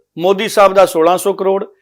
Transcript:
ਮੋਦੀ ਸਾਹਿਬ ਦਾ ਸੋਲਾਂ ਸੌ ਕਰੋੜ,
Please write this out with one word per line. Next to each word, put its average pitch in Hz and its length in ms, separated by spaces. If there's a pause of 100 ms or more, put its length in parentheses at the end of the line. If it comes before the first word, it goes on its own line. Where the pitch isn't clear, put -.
(180)
ਮੋਦੀ 196 300
ਸਾਹਿਬ 196 260
ਦਾ 190 120
ਸੋਲਾਂ 175 320
ਸੌ 196 140
ਕਰੋੜ, 190 320 (180)